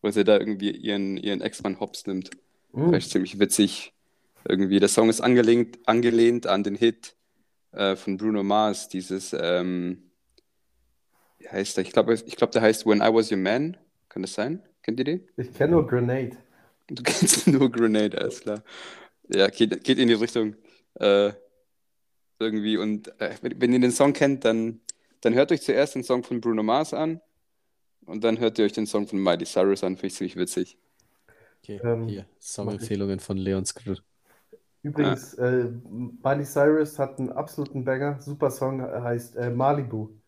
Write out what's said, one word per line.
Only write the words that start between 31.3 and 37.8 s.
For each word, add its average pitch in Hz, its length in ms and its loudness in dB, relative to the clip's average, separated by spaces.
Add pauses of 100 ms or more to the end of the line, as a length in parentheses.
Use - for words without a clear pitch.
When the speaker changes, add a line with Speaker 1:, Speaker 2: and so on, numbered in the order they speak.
Speaker 3:
Okay, 104 220 -14
Speaker 2:
Ähm, 117 240 -4
Speaker 3:
hier, 98 140 -10
Speaker 2:
mach - 40 -20 (140)
ich. - 60 -20
Speaker 3:
Songempfehlungen 104 720 -6
von 98 160 -6
Leon 95 300 -2
Skr. - 300 -8 (840)
Speaker 2:
Übrigens, 147 560 -2
Speaker 1:
Ja. 123 80 0 (140)
Speaker 2:
äh, 117 100 -2 (540)
Miley 143 220 0
Cyrus 151 520 2
hat 135 200 -4
einen 131 120 -6
absoluten 139 540 -8